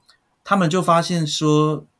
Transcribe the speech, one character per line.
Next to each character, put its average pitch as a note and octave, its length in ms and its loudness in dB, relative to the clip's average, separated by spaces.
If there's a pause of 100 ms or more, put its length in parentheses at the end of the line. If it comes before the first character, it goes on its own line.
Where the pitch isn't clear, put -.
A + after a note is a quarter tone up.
(440)
他 G3 100 -2
们 F3+ 140 2
就 F3+ 140 0
发 E3+ 180 2
现 E3+ 260 -2
说， D3+ 600 0 (140)